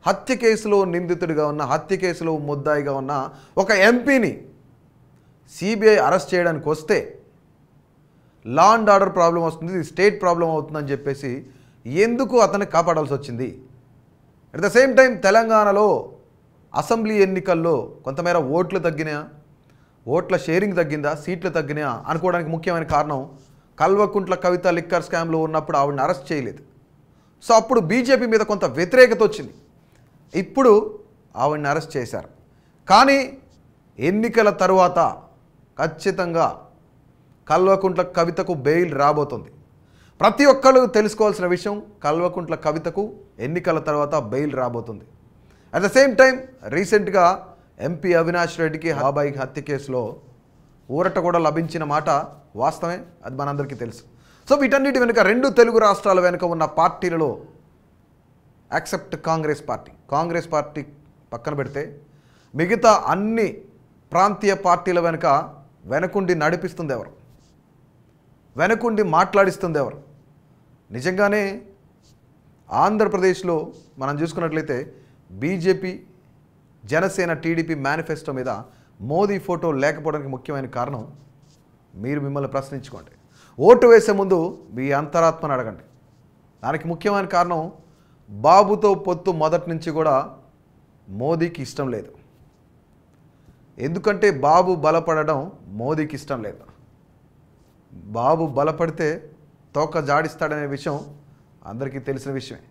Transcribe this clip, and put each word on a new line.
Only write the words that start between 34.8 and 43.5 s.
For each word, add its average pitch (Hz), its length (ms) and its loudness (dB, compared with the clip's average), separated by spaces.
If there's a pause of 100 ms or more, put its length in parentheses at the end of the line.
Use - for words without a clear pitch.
ఖచ్చితంగా 165 680 -2 (1040)
కల్వకుంట్ల 185 520 2 (140)
కవితకు 175 380 -2 (120)
బెయిల్ 165 260 2 (100)
రాబోతుంది. 143 480 0 (720)
ప్రతి - 320 4
ఒక్కళ్ళు 262 280 6 (160)
తెలుసుకోవాల్సిన 208 580 0
విషయం, 202 220 -6 (280)
కల్వకుంట్ల 165 500 -2 (120)
కవితకు 165 360 -4 (440)
ఎన్నికల 170 320 -2 (100)